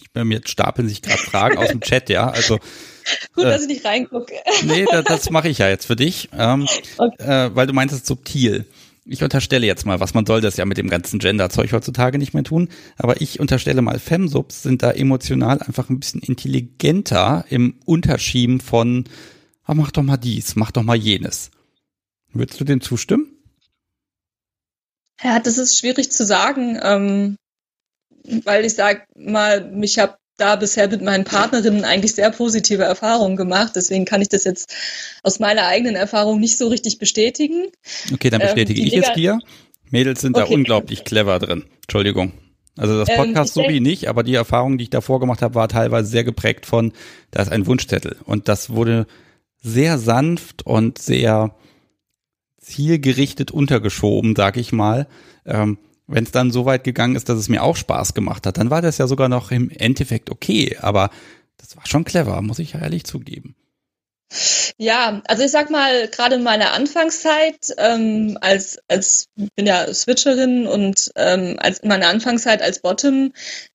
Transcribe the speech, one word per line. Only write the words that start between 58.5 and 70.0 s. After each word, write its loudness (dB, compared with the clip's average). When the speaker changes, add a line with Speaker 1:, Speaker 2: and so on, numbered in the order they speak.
Speaker 1:
dann 0
war 2
das 0
ja 2
sogar 0
noch -2
im 0
Endeffekt -2
okay. 0
Aber 2
das -20
war -20
schon 0
clever, 0
muss -4
ich -10
ja -10
ehrlich -6
zugeben. -14
Speaker 2:
Ja, 0
also 2
ich 2
sag 2
mal, 0
gerade 0
in -2
meiner 2
Anfangszeit, 0
ähm, 0
als, 0
als, 2
ich -6
bin 0
ja 2
Switcherin 2